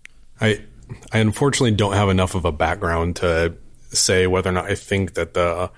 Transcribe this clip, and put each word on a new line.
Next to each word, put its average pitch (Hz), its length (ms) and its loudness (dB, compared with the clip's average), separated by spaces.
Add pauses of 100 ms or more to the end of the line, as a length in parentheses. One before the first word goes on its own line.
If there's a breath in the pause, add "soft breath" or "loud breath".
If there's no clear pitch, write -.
(420)
I, 107 200 0 (500)
I 110 80 0
unfortunately 113 560 2
don't 101 180 2
have 98 160 4
enough 92 240 2
of 90 100 -4
a 85 80 0
background 85 640 -2
to 85 360 0 (360)
say 92 360 2
whether 92 240 0
or 90 40 0
not 90 120 -2
I 98 80 -4
think 98 400 -2
that 85 220 -6
the, 87 420 -2